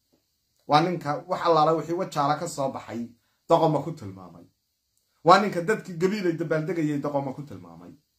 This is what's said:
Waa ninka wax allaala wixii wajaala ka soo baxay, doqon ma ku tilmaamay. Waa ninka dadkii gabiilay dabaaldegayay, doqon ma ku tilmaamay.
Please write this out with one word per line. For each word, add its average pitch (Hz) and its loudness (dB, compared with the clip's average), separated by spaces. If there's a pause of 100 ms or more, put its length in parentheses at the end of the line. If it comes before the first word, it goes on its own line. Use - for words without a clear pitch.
(680)
Waa 147 6
ninka 160 -4
wax 180 -4
allaala 156 4
wixii 160 -2
wajaala 147 -2
ka 131 -8
soo 135 -4
baxay, 117 -10 (400)
doqon 160 4
ma 143 0
ku 160 -8
tilmaamay. 92 -16 (800)
Waa 180 10
ninka 190 -2
dadkii 175 -4
gabiilay 185 0
dabaaldegayay, 156 -2
doqon 143 -2
ma 131 -8
ku 151 -14
tilmaamay. 87 -18 (260)